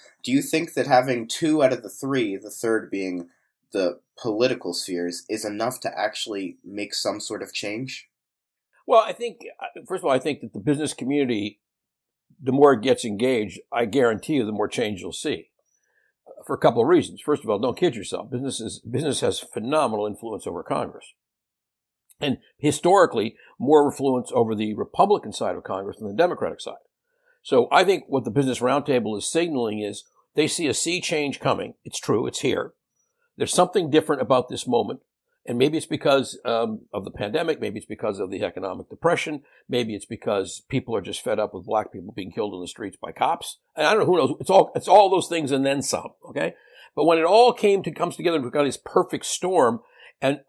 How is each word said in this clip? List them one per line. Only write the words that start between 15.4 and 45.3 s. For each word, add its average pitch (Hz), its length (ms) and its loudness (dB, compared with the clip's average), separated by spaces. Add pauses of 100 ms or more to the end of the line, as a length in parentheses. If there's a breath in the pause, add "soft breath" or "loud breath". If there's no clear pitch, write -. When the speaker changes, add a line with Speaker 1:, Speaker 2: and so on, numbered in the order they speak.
Speaker 2:
For 135 80 -4
a - 40 -8
couple 117 220 4
of 117 60 4
reasons. 101 340 2
First 147 220 -2
of 107 80 -2
all, 104 80 0
don't 120 180 -2
kid 160 180 0
yourself. 92 360 -8
Business 123 280 -6
is, 110 200 -10
business 127 400 -4
has 107 200 -2
phenomenal 113 680 -2
influence 104 400 -10
over 87 160 -8
Congress. - 420 -6 (1120)
And 139 200 -2 (180 soft breath)
historically, 147 760 4 (240 soft breath)
more 147 260 6
influence 135 480 0
over 113 220 2
the 107 180 -2
Republican 143 600 0
side 95 220 -4
of 90 80 -12
Congress 98 360 -8
than 110 80 -10
the 101 80 -10
Democratic 147 440 0
side. - 280 -14 (560)
So - 280 4
I 180 120 8
think 180 240 2
what 135 160 0
the 117 80 -4
Business 131 260 2
Roundtable 127 580 0
is - 160 -6
signaling 123 500 0
is 101 240 -8 (280)
they 151 140 2
see 165 180 -2
a 123 80 2
sea 170 260 -2
change 147 400 -2
coming. 104 360 -2 (100)
It's - 140 -10
true. 95 260 0
It's - 140 -6
here. - 340 -2 (640)
There's - 160 -2
something 180 380 2
different 143 320 2
about 127 260 2
this 117 180 -8
moment. 117 340 -2 (440)
And 120 120 -2
maybe 151 200 4
it's 147 100 -6
because, 139 580 0
um, 113 360 -2 (120)
of 98 120 -6
the - 60 -12
pandemic. 151 480 -4
Maybe 107 200 -6
it's - 80 -16
because 104 320 -6
of 92 100 -4
the 98 140 -6
economic 90 460 -8
depression. 151 520 -2 (260 soft breath)
Maybe 113 280 -2
it's 98 100 -14
because 101 640 -4
people 117 260 -4
are 98 60 -2
just 98 220 -10
fed 107 160 -2
up 104 160 -4
with 92 100 -14
black 107 260 -2
people 95 220 -14
being 92 180 -10
killed 101 220 -4
in 92 60 -10
the 87 80 -10
streets 98 340 -12
by - 120 -10
cops. - 440 -4 (180)
And 151 120 0
I 175 40 4
don't 214 100 4
know, 139 40 2
who 180 120 4
knows? 139 240 2
It's - 80 -4
all, 185 260 6
it's - 140 -4
all 196 200 8
those 180 180 2
things 156 240 -2